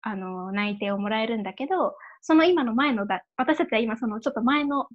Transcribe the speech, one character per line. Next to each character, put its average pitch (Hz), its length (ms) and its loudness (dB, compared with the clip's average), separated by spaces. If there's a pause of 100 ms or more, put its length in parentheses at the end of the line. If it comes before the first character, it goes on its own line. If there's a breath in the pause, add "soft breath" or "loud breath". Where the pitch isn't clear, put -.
あ 214 160 -6
の、 185 340 -8
内 202 280 -2
定 202 120 -4
を 202 80 -2
も 202 100 -4
ら 220 140 0
え 226 40 -2
る 226 120 -2
ん 202 60 -6
だ 185 80 -6
け 262 160 -8
ど、 349 260 0 (260 loud breath)
そ - 140 2
の 320 100 8
今 339 200 4
の 226 100 -2
前 277 180 2
の 214 140 -2
だ-、 190 180 -2 (120)
私 262 220 2
た 349 80 2
ち - 60 -4
は 220 60 2
今 226 180 0
そ 240 120 -6
の 214 120 -4
ち 277 80 -2
ょ - 20 0
っ 254 40 -12
と 220 80 -2
前 285 220 2
の 285 300 -2